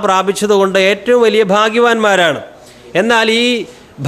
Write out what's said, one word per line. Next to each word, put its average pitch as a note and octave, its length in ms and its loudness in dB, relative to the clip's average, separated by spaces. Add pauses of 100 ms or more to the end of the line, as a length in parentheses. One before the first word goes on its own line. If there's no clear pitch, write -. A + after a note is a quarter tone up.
പ്രാപിച്ചതുകൊണ്ട് G3 720 0 (120)
ഏറ്റവും A#3+ 360 0
വലിയ G#3+ 160 2 (120)
ഭാഗ്യവാന്മാരാണ്. G#3+ 840 0 (600)
എന്നാൽ A3+ 260 0 (160)
ഈ - 20 0 (640)